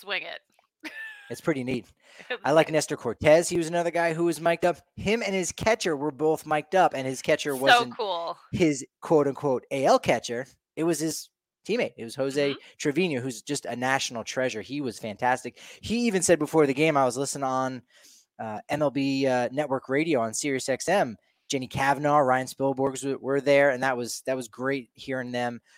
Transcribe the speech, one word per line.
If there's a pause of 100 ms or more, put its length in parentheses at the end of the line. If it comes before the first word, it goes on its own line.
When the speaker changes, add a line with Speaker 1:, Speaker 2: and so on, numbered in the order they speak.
Speaker 1:
swing
it.
<laughs> (280)
Speaker 2:
It's
pretty
neat. (440)
Speaker 1:
It
was
Speaker 2:
I
like
Speaker 1:
nice.
Speaker 2:
Nestor
Cortez.
He
was
another
guy
who
was
mic'd
up. (180)
Him
and
his
catcher
were
both
mic'd
up,
and
his
catcher
Speaker 1:
So
Speaker 2:
wasn't
Speaker 1:
cool. (160)
Speaker 2:
his (160)
quote-unquote
A
L
catcher. (300)
It
was
his (400)
teammate.
It
was
Jose
Speaker 1:
Mm-hmm. (180)
Speaker 2:
Trevino,
who's
just
a
national
treasure.
He
was
fantastic. (220)
He
even
said
before
the
game,
I
was
listening
on, (580)
uh, (100)
M
L
B,
uh,
Network
Radio
on
Sirius
X
M. (320)
Jenny
Cavanaugh,
Ryan
Spilborghs
w-,
were
there,
and
that
was,
that
was
great
hearing
them, (180)